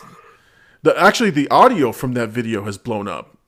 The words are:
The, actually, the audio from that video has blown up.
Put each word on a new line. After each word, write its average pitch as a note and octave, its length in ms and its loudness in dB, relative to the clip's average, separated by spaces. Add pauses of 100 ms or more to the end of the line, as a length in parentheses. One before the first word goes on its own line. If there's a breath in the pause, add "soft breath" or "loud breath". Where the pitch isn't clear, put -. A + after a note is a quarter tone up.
(840 loud breath)
The, C#3+ 180 2
actually, G#3 300 2
the C#3+ 180 -2
audio D#3+ 440 4
from B2+ 220 -8
that A#2 160 -4
video A2 340 -6
has G#2 140 -8
blown G#2+ 280 -8
up. - 300 -12 (120)